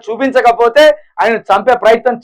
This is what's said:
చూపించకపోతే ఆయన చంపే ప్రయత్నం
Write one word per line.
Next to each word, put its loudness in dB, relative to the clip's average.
చూపించకపోతే 0
ఆయన -2
చంపే -2
ప్రయత్నం 0